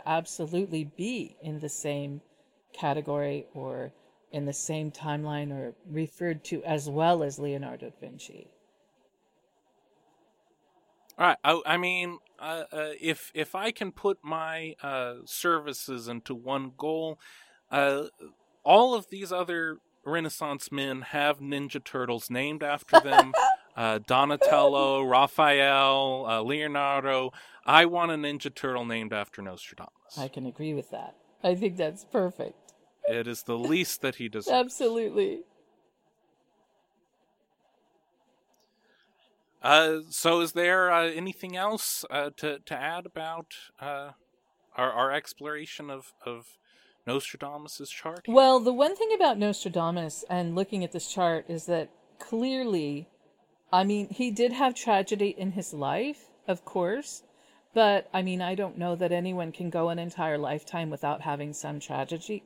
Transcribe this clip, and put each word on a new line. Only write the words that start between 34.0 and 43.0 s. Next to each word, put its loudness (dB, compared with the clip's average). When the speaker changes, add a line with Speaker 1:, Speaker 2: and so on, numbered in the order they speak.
Speaker 2:
that -2
he -8
deserves. -6
Speaker 1:
Absolutely. 0
Speaker 2:
Uh, 6
so 4
is -2
there, 2
uh, 4
anything -8
else, -4
uh, -2
to, -6
to -10
add -6